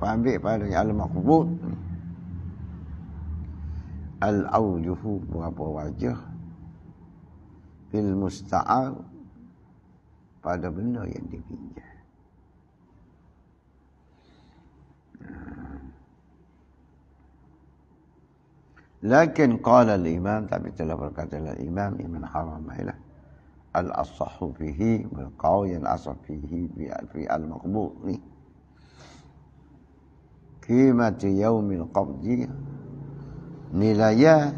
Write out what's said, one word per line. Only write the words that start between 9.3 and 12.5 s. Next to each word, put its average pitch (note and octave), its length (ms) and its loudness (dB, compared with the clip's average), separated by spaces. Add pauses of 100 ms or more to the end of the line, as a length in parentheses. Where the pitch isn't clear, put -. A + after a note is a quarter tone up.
pada E2+ 320 -2
benda A2 320 -2
yang E2+ 240 -8
dipinjam. - 560 -14 (4000)